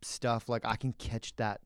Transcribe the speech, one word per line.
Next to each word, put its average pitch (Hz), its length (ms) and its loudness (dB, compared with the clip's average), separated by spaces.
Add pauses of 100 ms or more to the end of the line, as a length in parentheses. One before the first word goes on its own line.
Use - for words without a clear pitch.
stuff. - 460 0
Like, 117 160 2
I 113 100 2
can 127 200 0
catch - 420 -4
that 107 280 2